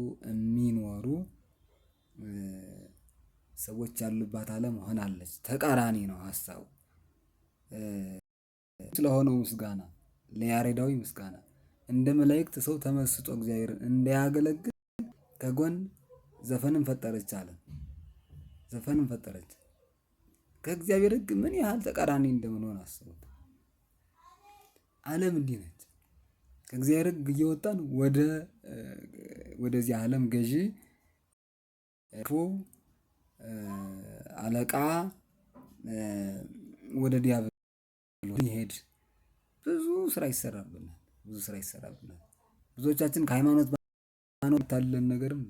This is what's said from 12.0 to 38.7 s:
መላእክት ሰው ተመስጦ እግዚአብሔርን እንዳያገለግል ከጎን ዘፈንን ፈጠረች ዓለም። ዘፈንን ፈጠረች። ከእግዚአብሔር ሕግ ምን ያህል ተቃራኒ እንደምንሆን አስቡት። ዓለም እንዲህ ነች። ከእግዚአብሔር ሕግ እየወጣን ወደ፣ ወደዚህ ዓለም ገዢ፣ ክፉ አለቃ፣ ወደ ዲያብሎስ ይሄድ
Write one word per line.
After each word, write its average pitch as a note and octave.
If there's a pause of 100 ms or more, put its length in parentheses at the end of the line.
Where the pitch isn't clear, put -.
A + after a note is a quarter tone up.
መላእክት D3
ሰው D3+
ተመስጦ C3+
እግዚአብሔርን A2+
እንዳያገለግል C#3+ (640)
ከጎን D3 (680)
ዘፈንን C3
ፈጠረች A2+
ዓለም። F2+ (1120)
ዘፈንን C#3+
ፈጠረች። G2 (1120)
ከእግዚአብሔር F#3+
ሕግ A3+
ምን C#4
ያህል A#3+
ተቃራኒ C#3
እንደምንሆን A2
አስቡት። E2+ (1800)
ዓለም F3
እንዲህ C3
ነች። E2 (840)
ከእግዚአብሔር D3+
ሕግ D#3
እየወጣን D#3 (160)
ወደ፣ C#3 (1400)
ወደዚህ B2
ዓለም B2
ገዢ፣ A#2 (1600)
ክፉ A2 (2000)
አለቃ፣ A#2 (2250)
ወደ C3
ዲያብሎስ A#2+ (880)
ይሄድ A2 (920)